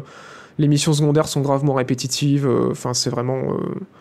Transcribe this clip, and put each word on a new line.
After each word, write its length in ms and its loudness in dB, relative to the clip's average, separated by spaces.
les 100 2
missions 260 4
secondaires 340 2
sont 140 -2
gravement 340 2
répétitives. 720 0
Euh, 240 2
enfin, 240 -4
c'est 160 -2
vraiment, 260 -2
euh, 200 -4